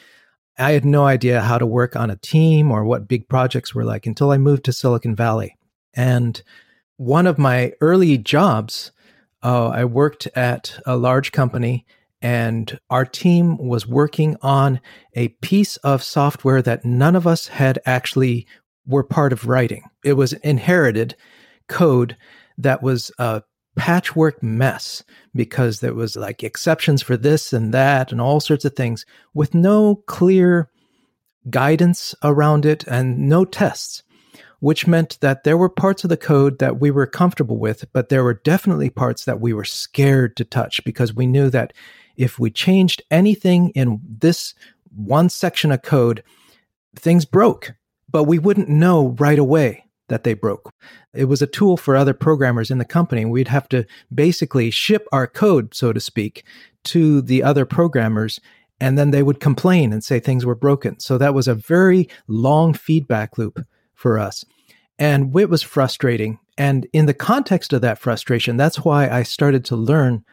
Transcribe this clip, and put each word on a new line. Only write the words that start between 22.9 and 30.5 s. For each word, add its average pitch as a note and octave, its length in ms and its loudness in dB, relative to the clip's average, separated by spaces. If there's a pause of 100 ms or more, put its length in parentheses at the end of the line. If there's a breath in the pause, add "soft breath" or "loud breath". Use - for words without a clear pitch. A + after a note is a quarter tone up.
a A2+ 240 -4 (340)
patchwork D#3+ 680 -2
mess A#2 600 -4 (300 soft breath)
because A#2 460 -2
there B2 160 -6
was, A2+ 200 -8
like, G#2+ 280 -12
exceptions D3 580 -2
for B2 160 -2
this D3 360 0
and A2+ 200 -2
that C3+ 380 0
and A#2+ 100 -4
all C#3 180 0
sorts D3 260 -2
of C#3 100 -4
things A#2 320 -6 (260 soft breath)
with D3+ 220 -2
no G#3 400 4 (100)
clear F3+ 640 2 (800)